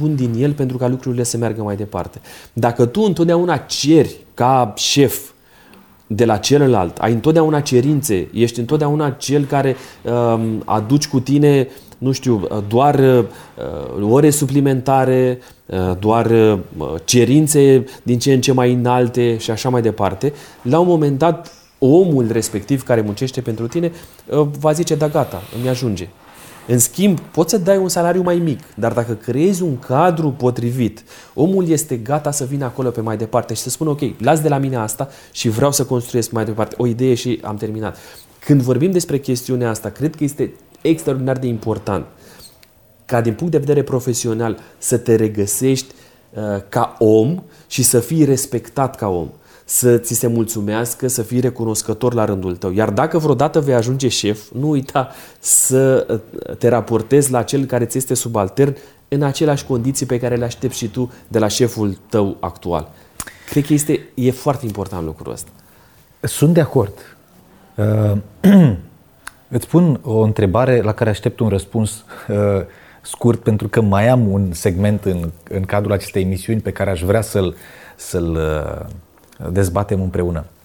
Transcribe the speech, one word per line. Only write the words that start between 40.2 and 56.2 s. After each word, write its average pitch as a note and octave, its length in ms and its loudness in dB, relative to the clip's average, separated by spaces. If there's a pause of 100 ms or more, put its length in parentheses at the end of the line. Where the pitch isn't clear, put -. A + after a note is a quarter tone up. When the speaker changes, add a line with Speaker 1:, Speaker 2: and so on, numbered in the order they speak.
Speaker 1:
este C#3 280 -4 (280)
extraordinar C3+ 580 -2
de B2+ 80 -4
important G#2+ 600 -4 (1000)
ca, A#2+ 160 0
din A2+ 140 0
punct E3 180 -6
de D#3 60 4
vedere C#3+ 240 0
profesional, A#2 760 -4 (200)
să - 180 -2
te A#2 180 2
regăsești, A2 800 0 (360)
uh, G#2+ 120 -12 (260)
ca - 300 -2
om A2+ 440 4 (240)
și - 160 -4
să A#2+ 180 2
fii D#3 240 2
respectat B2+ 720 -2
ca G#2+ 120 -4
om. F2 200 -2 (360)
Să B2 340 4
ți A#2 160 -6
se A#2 120 -2
mulțumească, A2+ 800 -2
să B2 160 -2
fii B2 180 -2
recunoscător A2+ 720 -2
la A2+ 100 2
rândul F#2+ 320 -2
tău. F#2 160 -4
Iar G#2+ 180 0
dacă C#3 280 0
vreodată D3+ 420 2
vei C#3 140 0
ajunge B2+ 340 0
șef, - 440 -4
nu C3+ 160 -4
uita C3+ 420 -2 (280)
să, C3 720 2
uh, - 480 -8